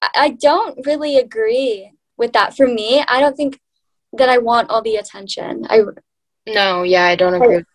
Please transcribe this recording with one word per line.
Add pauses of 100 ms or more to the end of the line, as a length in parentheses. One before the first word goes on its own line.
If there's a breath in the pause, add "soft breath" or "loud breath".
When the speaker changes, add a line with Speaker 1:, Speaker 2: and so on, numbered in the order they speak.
Speaker 1:
I,
I
don't
really
agree (240)
with
that
for
me.
I
don't
think (500)
that
I
want
all
the
attention.
I (680)
Speaker 2:
No,
yeah,
I
don't
agree
Speaker 1:
I
Speaker 2:
with